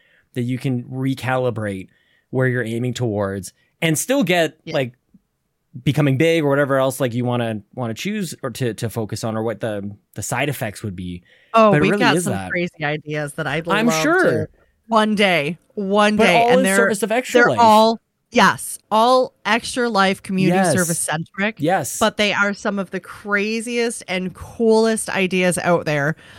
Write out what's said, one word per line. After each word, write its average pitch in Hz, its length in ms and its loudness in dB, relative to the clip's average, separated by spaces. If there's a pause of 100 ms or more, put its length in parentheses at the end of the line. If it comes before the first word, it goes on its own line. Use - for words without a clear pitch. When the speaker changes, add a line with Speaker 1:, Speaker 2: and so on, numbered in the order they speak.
(340)
Speaker 1:
that 123 100 -4
you 123 140 -4
can 123 280 -4
recalibrate 127 1040 -4 (400)
where 131 180 0
you're 123 160 -2
aiming 117 300 -4
towards 101 580 -4 (300)
and 160 180 0
still 269 240 0
get 170 400 0
Speaker 2:
Yeah. 160 120 -10
Speaker 1:
like, 127 180 -2 (920)
becoming 143 340 2
big 165 260 2
or 143 60 0
whatever 139 280 2
else, 131 240 0
like, 123 120 -2
you 120 120 -2
wanna, 117 360 -2 (120)
wanna 117 200 -8
choose 196 480 -6
or 135 100 -6
to, 113 240 -4
to 113 140 -6
focus 110 340 -6
on 110 120 -4
or 110 80 -4
what 110 160 -4
the, 104 320 -6 (220)
the 110 80 -10
side 131 260 -2
effects 120 360 -8
would 101 120 -8
be. 90 260 -10 (320)
Speaker 2:
Oh, 220 180 6
Speaker 1:
But 151 60 4
it 147 40 4
Speaker 2:
we've 190 100 4
Speaker 1:
really 208 80 0
Speaker 2:
got 220 160 2
Speaker 1:
is 180 80 0
Speaker 2:
some - 100 -4
Speaker 1:
that. - 180 -6
Speaker 2:
crazy 175 320 -6
ideas 151 500 -6
that 156 120 -6
I'd 156 220 -4
Speaker 1:
I'm 214 200 0
Speaker 2:
love - 140 2
Speaker 1:
sure. 349 220 2
Speaker 2:
to 143 240 0 (400)
one 214 280 2
day, 170 420 0 (160)
one 208 420 2
Speaker 1:
But 214 120 4
Speaker 2:
day. 175 140 4
Speaker 1:
all - 80 4
Speaker 2:
And 247 100 6
Speaker 1:
in 180 40 2
Speaker 2:
they're, 190 140 2
Speaker 1:
service 202 260 2
of 202 80 -4
extra 240 300 2
Speaker 2:
they're 240 80 6
Speaker 1:
life. 226 100 0
Speaker 2:
all, 220 400 6 (320)
yes, 185 480 2 (100)
all 247 440 2 (120)
extra 233 440 -2
life, 196 340 2
community 185 400 0
Speaker 1:
Yes. 170 100 2
Speaker 2:
service 170 260 0
centric. 190 600 -4
Speaker 1:
Yes. 156 400 -2
Speaker 2:
But 214 160 0
they 208 160 0
are 202 220 0
some 202 260 -4
of 185 120 -8
the 190 100 -8
craziest 220 1040 -4
and 185 260 -6
coolest 220 760 0
ideas 180 480 2
out 175 280 0
there, 151 300 0 (240)